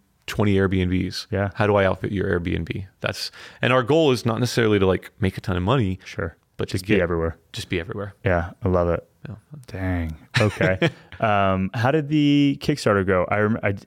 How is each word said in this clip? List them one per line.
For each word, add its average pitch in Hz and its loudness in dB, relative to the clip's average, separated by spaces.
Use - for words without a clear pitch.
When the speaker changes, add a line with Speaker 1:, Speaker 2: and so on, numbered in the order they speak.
Speaker 1:
twenty 104 0
Airbnbs, 92 0
Speaker 2:
Yeah. 98 -2
Speaker 1:
how 104 0
do 101 4
I 98 4
outfit 95 -2
your 92 -2
Airbnb? 87 -6
That's, - -6
and 120 2
our 127 4
goal 147 4
is 117 0
not 110 -2
necessarily 113 2
to, 95 2
like, 92 0
make - 0
a - -12
ton 90 -4
of 90 -2
money, 101 0
Speaker 2:
Sure. 90 -8
Speaker 1:
but 95 -6
Speaker 2:
Just 92 -6
Speaker 1:
to - -18
Speaker 2:
be 107 2
Speaker 1:
get, 92 2
Speaker 2:
everywhere. 82 -2
Speaker 1:
just - -10
be 92 -2
everywhere. 98 -10
Speaker 2:
Yeah, 87 0
I 95 2
love 87 2
it. 85 -2
Speaker 1:
Yeah. 101 -12
Speaker 2:
Dang. 90 -4
Okay. 95 2
Speaker 1:
<laughs> - -20
Speaker 2:
Um, 98 2
how 123 2
did 147 0
the 143 4
Kickstarter 104 0
go? 92 2
I 101 0
rem-, 107 0
I, 101 -2